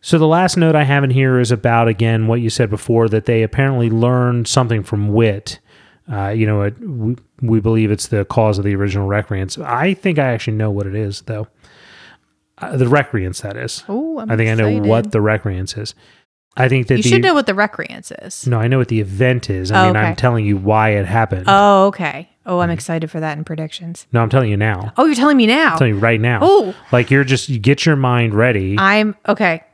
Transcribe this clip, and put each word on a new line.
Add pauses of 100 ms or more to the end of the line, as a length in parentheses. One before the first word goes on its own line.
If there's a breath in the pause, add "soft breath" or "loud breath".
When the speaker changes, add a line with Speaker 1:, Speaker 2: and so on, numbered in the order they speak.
Speaker 1:
So
the
last
note
I
have
in
here
is
about,
again,
what
you
said
before,
that
they
apparently
learned
something
from
Wit. (520 soft breath)
Uh,
you
know,
it,
we, (260)
we
believe
it's
the
cause
of
the
original
recreants.
I
think
I
actually
know
what
it
is,
though. (1120 soft breath)
Uh,
the
recreants,
that
is.
Speaker 2:
Ooh,
I'm
Speaker 1:
I
think
I
know
Speaker 2:
excited.
Speaker 1:
what
the
recreants
is. (600 soft breath)
I
think
that
Speaker 2:
You
Speaker 1:
the
Speaker 2:
should
know
what
the
recreants
is.
Speaker 1:
No,
I
know
what
the
event
is.
I
Speaker 2:
Oh,
Speaker 1:
mean,
I'm
Speaker 2:
okay.
Speaker 1:
telling
you
why
it
happened.
Speaker 2:
Oh,
okay. (180)
Oh,
I'm
Speaker 1:
Mm-hmm.
Speaker 2:
excited
for
that
in
predictions.
Speaker 1:
No,
I'm
telling
you
now.
Speaker 2:
Oh,
you're
telling
me
now?
Speaker 1:
I'm
telling
you
right
now.
Speaker 2:
Oh. (200)
Speaker 1:
Like,
you're
just,
you
get
your
mind
ready.
Speaker 2:
I'm, (120)
okay. (100)